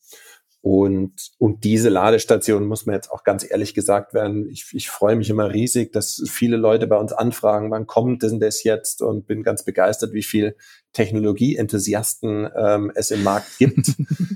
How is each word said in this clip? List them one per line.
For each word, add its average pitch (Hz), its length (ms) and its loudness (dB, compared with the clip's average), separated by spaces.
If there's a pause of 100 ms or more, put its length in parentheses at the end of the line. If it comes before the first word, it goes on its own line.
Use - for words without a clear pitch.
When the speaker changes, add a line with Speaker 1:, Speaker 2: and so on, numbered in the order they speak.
(640)
Speaker 1:
Und, 95 720 0
und 107 280 0
diese 110 260 4
Ladestation, 104 760 4
muss 107 200 -6
man 107 80 -2
jetzt - 160 -6
auch - 120 -10
ganz 98 240 0
ehrlich 104 280 -2
gesagt 101 400 0
werden, 104 340 -2
ich, - 240 -16
ich - 160 -8
freue 107 280 2
mich 113 120 -2
immer 107 240 0
riesig, 117 400 0
dass - 340 -4
viele 117 300 0
Leute 113 300 4
bei 110 100 4
uns 104 160 0
anfragen, 107 580 0
„Wann 110 160 -4
kommt 123 360 0
denn 113 180 0
das 107 240 0
jetzt?“ 110 380 -2
Und 107 240 -4
bin 107 160 -6
ganz 101 200 -2
begeistert, 104 520 0
wie 107 80 -4
viel 104 340 -2 (380)
Technologieenthusiasten, 107 1600 -2
ähm, 104 380 0
es - 160 -4
im 104 120 -2
Markt 98 360 -2
gibt. 135 400 2
Speaker 2:
<laughs> 143 60 -4 (320)